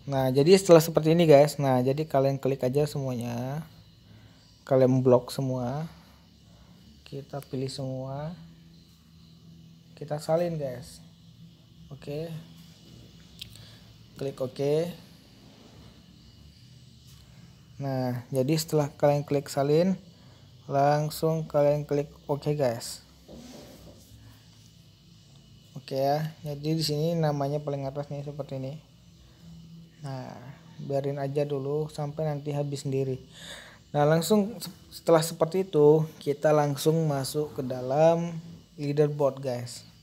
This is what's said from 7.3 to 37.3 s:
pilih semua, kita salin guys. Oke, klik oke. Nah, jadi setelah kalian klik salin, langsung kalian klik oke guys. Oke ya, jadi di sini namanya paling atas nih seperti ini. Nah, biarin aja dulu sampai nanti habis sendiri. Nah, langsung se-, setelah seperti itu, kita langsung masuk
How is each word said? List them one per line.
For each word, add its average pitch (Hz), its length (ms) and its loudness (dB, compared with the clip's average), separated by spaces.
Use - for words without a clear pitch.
pilih 131 240 -6
semua, 135 640 -8
kita 151 240 -10
salin 165 400 -2
guys. 127 400 -10
Oke, 147 320 -10
klik 139 220 -8
oke. 143 500 -2
Nah, 127 560 -4
jadi 135 240 2
setelah 151 320 0
kalian 143 320 2
klik 143 240 -4
salin, 156 480 2
langsung 151 800 0
kalian 147 400 2
klik 143 240 -2
oke 147 320 -4
guys. 123 480 -4
Oke 135 240 -6
ya, 151 400 -2
jadi 147 320 -6
di 165 80 -2
sini 156 320 -2
namanya 147 480 -2
paling 143 240 -6
atas 143 240 -8
nih 143 160 -10
seperti 143 320 -10
ini. 131 160 -10
Nah, 131 320 -12
biarin 139 400 -4
aja 139 240 -2
dulu 147 480 -4
sampai 147 320 -6
nanti 147 320 -6
habis 143 320 -6
sendiri. 135 320 -4
Nah, 147 160 4
langsung 196 480 2
se-, - 160 -14
setelah - 320 4
seperti 165 480 -2
itu, 156 400 6
kita 147 320 2
langsung 151 500 2
masuk 147 540 -4